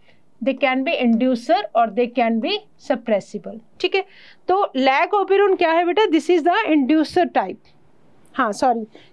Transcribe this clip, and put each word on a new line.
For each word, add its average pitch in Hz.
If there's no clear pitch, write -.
they 269
can 262
be 330
inducer 247
or 233
they 240
can 226
be 320
suppressible। 214
ठीक -
है, 381
तो 381
lac 269
operon 392
क्या 330
है 339
बेटा? 349
This 330
is 339
the 415
inducer 311
type। 202
हाँ, 240
सॉरी, 233